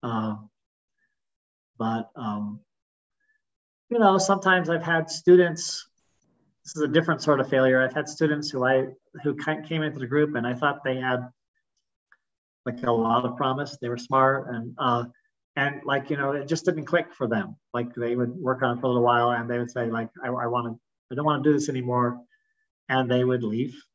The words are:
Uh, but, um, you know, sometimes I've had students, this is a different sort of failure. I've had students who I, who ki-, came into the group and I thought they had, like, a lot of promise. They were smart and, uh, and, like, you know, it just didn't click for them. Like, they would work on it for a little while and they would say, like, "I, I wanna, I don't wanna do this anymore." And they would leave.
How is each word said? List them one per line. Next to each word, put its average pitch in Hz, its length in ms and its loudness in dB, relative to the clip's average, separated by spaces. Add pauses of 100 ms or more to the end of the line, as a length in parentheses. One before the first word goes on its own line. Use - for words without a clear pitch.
Uh, 110 320 -2 (1400)
but, 113 380 -4
um, 104 440 -8 (1300)
you 240 100 0
know, 196 180 6
sometimes 185 520 2
I've 160 140 0
had 165 260 0
students, 175 800 4 (760)
this - 120 -16
is 156 80 -2
a 151 40 0
different 160 340 2
sort 143 180 4
of 131 100 -2
failure. 131 320 4
I've 127 120 0
had 147 140 -4
students 147 420 -2
who 127 160 -4
I, 131 220 2 (360)
who 143 120 0
ki-, 156 320 -4
came 160 160 -2
into 139 160 -6
the 127 80 -8
group 147 280 2
and 117 120 -2
I 123 60 -2
thought 143 320 -2
they 131 120 -2
had, 127 300 -2 (1400)
like, 120 180 -8
a 120 80 0
lot 117 340 2
of 123 100 -4
promise. 135 460 -4
They 120 80 -6
were 120 80 -6
smart 135 560 2
and, 117 240 -8
uh, 120 280 0 (520)
and, 139 280 -2
like, 135 240 -2
you 147 80 -2
know, 139 140 -2
it 139 160 -4
just 160 180 -2
didn't 156 200 -2
click 165 280 0
for 131 140 -4
them. 107 280 -2 (180)
Like, 120 220 -4
they 120 200 -2
would 123 200 0
work 131 260 -2
on 123 160 0
it 123 40 -8
for 131 40 -2
a 131 40 2
little 123 140 2
while 120 280 4
and 117 180 -4
they 120 80 -2
would 120 140 -4
say, 117 180 -4
like, 113 200 -4 (140)
"I, 131 40 -6
I 123 200 -4
wanna, 120 280 -4 (360)
I 127 40 -8
don't 143 100 -2
wanna 143 180 0
do 147 100 6
this 147 160 0
anymore." 123 500 0 (680)
And 131 200 0
they 123 140 4
would 127 200 0
leave. 117 320 -4 (200)